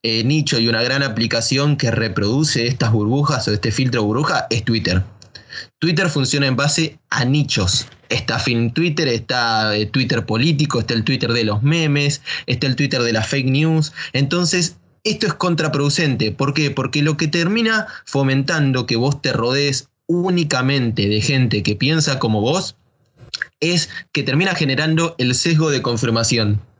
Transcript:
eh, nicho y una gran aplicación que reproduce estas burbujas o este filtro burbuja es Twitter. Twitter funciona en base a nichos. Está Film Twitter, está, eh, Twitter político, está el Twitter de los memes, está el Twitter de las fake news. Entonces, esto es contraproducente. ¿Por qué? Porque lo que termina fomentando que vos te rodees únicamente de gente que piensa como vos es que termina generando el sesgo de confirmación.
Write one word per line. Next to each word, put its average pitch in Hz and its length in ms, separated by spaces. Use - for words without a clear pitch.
eh, 113 220
nicho 143 340
y 117 100
una 113 140
gran 131 200
aplicación 131 720
que 120 140
reproduce 113 760
estas 123 260
burbujas 123 560
o 107 40
este 107 200
filtro 123 320
burbuja 127 460
es 113 140
Twitter. 92 380
Twitter 170 300
funciona 139 380
en 127 100
base 147 420
a 117 140
nichos. 123 640
Está 117 300
Film 117 340
Twitter, 160 360
está, 113 680
eh, 104 100
Twitter 113 380
político, 139 560
está 117 140
el 110 100
Twitter 123 280
de 117 120
los 107 180
memes, 143 600
está - 200
el 127 100
Twitter 135 260
de 117 100
las 110 160
fake 135 200
news. 156 440
Entonces, 175 680
esto 214 220
es 165 80
contraproducente. 147 1000
¿Por 135 220
qué? 147 160
Porque 135 320
lo 151 140
que 156 120
termina 220 580
fomentando 135 800
que 117 100
vos 139 240
te - 120
rodees 135 560
únicamente 139 1000
de 107 140
gente 127 400
que 104 120
piensa 143 440
como 107 240
vos 165 340
es 170 280
que 143 100
termina 175 320
generando 156 640
el 123 180
sesgo 156 360
de 131 100
confirmación. 117 800